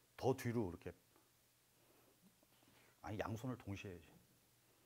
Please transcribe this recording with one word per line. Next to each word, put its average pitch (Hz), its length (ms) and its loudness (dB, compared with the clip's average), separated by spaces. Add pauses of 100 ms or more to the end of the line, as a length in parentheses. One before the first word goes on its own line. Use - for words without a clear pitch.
(160)
더 127 200 6
뒤로 113 320 2
이렇게. 85 240 -6 (2000)
아니, 104 160 -2
양손을 110 380 -2
동시에 101 340 -6
해야지. 85 220 -14 (720)